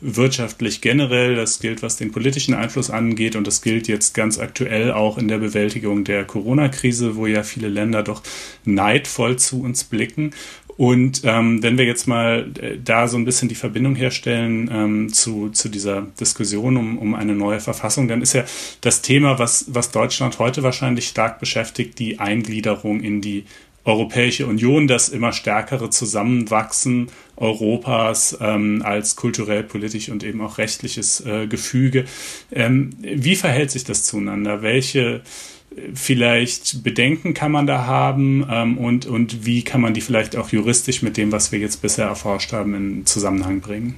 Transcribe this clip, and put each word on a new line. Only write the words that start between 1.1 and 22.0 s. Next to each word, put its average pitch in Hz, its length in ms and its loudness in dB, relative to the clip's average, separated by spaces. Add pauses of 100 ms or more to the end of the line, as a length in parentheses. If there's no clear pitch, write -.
das 113 240 -2
gilt, 113 220 -4
was 117 140 -4
den 110 140 -4
politischen 135 440 0
Einfluss 117 340 -2
angeht, 110 480 0
und 104 100 -2
das 104 140 -2
gilt 113 280 0
jetzt 107 260 0
ganz 110 240 0
aktuell 113 520 -2
auch 107 280 0
in 113 100 0
der 110 80 0
Bewältigung 104 680 0
der 101 200 -2
Corona-Krise, 120 920 0
wo 110 100 -2
ja 107 160 2
viele 110 260 -6
Länder 107 340 0
doch 104 200 -6 (420)
neidvoll 117 720 2
zu 131 240 0
uns 123 240 -4
blicken. 120 460 -2 (480)
Und, 127 460 6
ähm, 113 380 4
wenn 120 140 4
wir 127 80 4
jetzt 120 240 0
mal, 117 500 2
äh, 117 240 -8
da 117 240 4
so 117 120 0
ein 113 80 0
bisschen 127 220 2
die 113 60 -4
Verbindung 123 400 0
herstellen, 117 760 0
ähm, 107 400 0
zu, 107 380 0
zu - 180 -2
dieser 101 380 -4 (120)
Diskussion 110 580 0
um, 113 220 -2
um 107 160 0
eine 107 200 0
neue 104 260 0
Verfassung, 117 480 0
dann 117 140 0
ist 123 100 2
ja 127 120 2 (360)
das - 220 2
Thema, 139 360 4
was, - 300 0
was 123 220 -2
Deutschland 120 480 0
heute 123 240 0
wahrscheinlich 127 440 0
stark 113 320 -2
beschäftigt, - 600 -4
die 110 200 -6